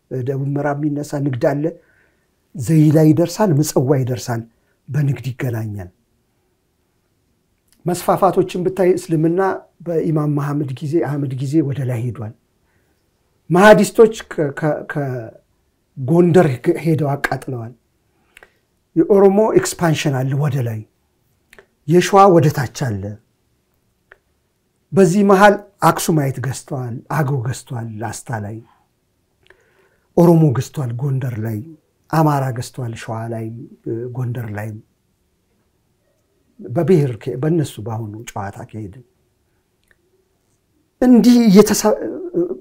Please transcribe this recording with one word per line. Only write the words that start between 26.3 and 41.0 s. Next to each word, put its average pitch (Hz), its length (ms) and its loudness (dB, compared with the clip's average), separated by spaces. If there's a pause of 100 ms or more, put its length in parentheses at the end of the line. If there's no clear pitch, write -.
ገዝተዋል፣ 127 560 -8 (140)
አገው 143 300 -2
ገዝተዋል፣ 117 560 -8
ላስታ 107 320 -12 (120)
ላይ 107 160 -10 (1600)
ኦሮሞ 170 260 6 (100)
ገዝተዋል፣ 127 420 -6
ጎንደር 131 440 -6
ላይ 110 200 -6 (520)
አማራ 151 400 0
ገዝተዋል፣ 120 440 -10
ሸዋ 110 220 -12 (120)
ላይ፣ 113 180 -8 (640)
ጎንደር 120 400 -8
ላይ። 104 180 -10 (1900)
በብሔር 143 540 0
ከ-፣ 104 220 -8
በእነሱ 156 440 -2
በአሁኑ 110 320 -8 (120)
ጨዋታ 98 380 -12
ከሄድን 110 420 -16 (2000)